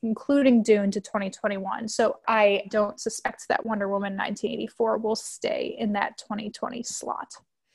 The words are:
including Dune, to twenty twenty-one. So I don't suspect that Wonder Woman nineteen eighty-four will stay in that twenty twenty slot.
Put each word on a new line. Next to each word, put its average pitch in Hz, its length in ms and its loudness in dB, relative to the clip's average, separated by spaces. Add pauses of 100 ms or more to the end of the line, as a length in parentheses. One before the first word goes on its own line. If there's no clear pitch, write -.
including 247 600 4
Dune, 208 280 4
to 202 100 -2
twenty 196 300 -4
twenty-one. 202 580 -6
So - 300 2 (100)
I 208 420 4
don't 208 300 0
suspect - 480 -6
that - 160 2
Wonder 208 240 -2
Woman 196 260 -2
nineteen 196 360 -4
eighty-four 226 480 0
will 220 180 0
stay - 640 -4
in 214 160 0
that 202 240 -2
twenty 214 320 -8
twenty - 320 -8
slot. - 520 -10 (400)